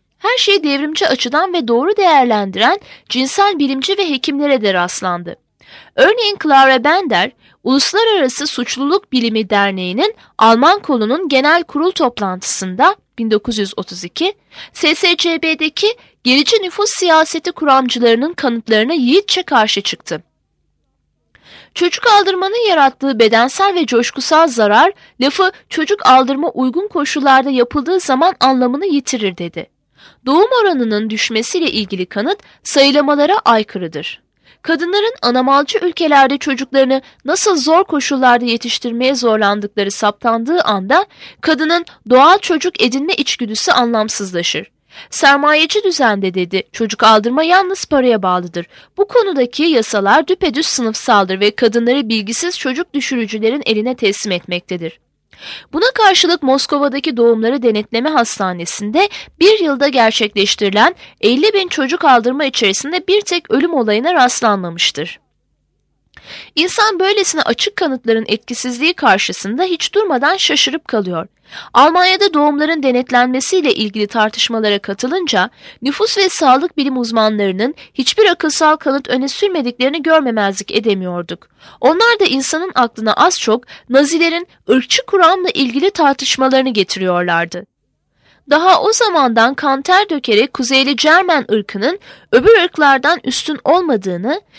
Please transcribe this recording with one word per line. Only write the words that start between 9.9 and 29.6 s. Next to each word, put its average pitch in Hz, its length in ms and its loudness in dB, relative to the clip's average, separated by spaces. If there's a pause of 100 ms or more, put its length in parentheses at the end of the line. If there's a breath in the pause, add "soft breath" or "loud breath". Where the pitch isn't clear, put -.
Alman 262 420 4
kolunun 269 480 -2
genel 294 360 2
kurul 320 260 -4
toplantısında 208 1040 -2 (220)
bin 220 120 -2
dokuz 214 280 -2
yüz 196 200 -6
otuz 185 260 -10
iki, 349 300 -6 (380 loud breath)
S 311 220 0
S 349 220 0
C 330 260 -2
B'deki 320 540 -2 (280 soft breath)
gerici 294 380 2
nüfus 392 280 -4
siyaseti 330 600 0
kuramcılarının 262 800 2
kanıtlarına 233 600 -2
yiğitçe 339 500 0
karşı 214 380 0
çıktı. - 420 -8 (1500 soft breath)
Çocuk 349 320 -2
aldırmanın 403 600 2
yarattığı 269 500 0
bedensel 240 560 2
ve 330 120 0
coşkusal 269 600 2
zarar, 233 460 4 (280 soft breath)
lafı - 320 0 (160 soft breath)
çocuk 392 380 -2
aldırma 262 440 4
uygun 262 380 -4
koşullarda 277 640 0
yapıldığı 269 500 0
zaman 311 400 0
anlamını 262 460 0
yitirir 247 500 -2
dedi. 170 300 -10 (600 soft breath)